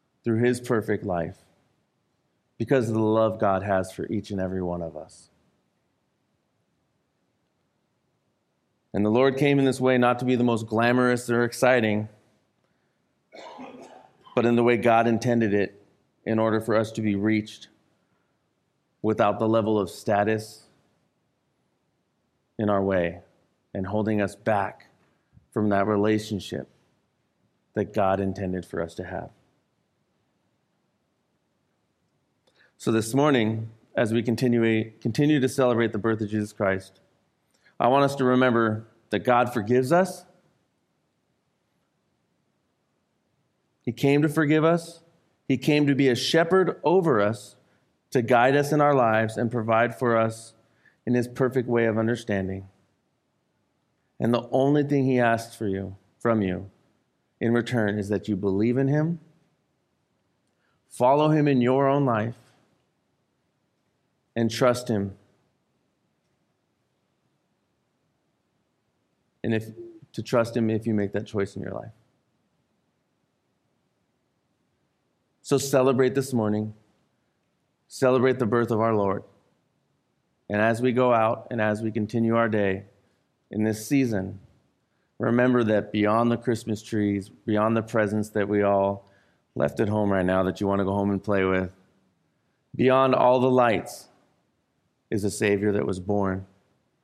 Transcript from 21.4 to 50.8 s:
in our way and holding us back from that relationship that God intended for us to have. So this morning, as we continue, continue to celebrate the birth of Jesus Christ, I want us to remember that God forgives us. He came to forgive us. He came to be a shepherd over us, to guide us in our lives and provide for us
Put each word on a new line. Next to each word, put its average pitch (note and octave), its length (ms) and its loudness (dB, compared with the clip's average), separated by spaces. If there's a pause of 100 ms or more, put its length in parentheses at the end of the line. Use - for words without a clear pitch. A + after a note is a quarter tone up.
in G#2 100 -2
our G2 140 0
way F#2 380 -2 (520)
and F#2+ 140 -6
holding G#2 340 -2
us G2 140 -4
back G2+ 500 -4 (640)
from G#2+ 200 -2
that G2 180 0
relationship G#2+ 840 -2 (1040)
that G#2 200 -4
God G2 260 0
intended F#2 440 -4
for - 200 -10
us E2 120 -12
to F2+ 80 -10
have. F2 280 -12 (3500)
So - 140 -4
this A2 220 0
morning, A2+ 560 0 (260)
as A2+ 160 0
we A#2 100 0
continue, A2+ 720 0 (100)
continue D3 380 0
to C3 100 0
celebrate A#2+ 420 2
the G#2+ 80 -6
birth A2 220 -2
of G#2 80 -6
Jesus G#2 240 -4
Christ, G2 460 -4 (800)
I A2+ 80 2
want C#3 180 4
us C#3 100 -2
to C3+ 80 -2
remember A#2 600 2 (240)
that G#2 100 -2
God B2 340 2
forgives B2+ 380 0
us. F#3 340 0 (3500)
He A#2+ 80 -6
came C#3+ 300 2
to D#3 80 2
forgive D3+ 340 2
us. E3 380 0 (460)
He C3 100 0
came D3 300 2
to C#3+ 80 2
be C3+ 120 2
a B2 80 2
shepherd E3 680 0
over D#3 360 2
us, G#2+ 360 -2 (560)
to C3 100 2
guide A#2+ 340 4
us C#3+ 160 0
in D3+ 100 2
our C#3+ 140 4
lives A2 420 2
and A2+ 140 -2
provide A#2 460 0
for A#2 200 0
us A2+ 360 -4 (520)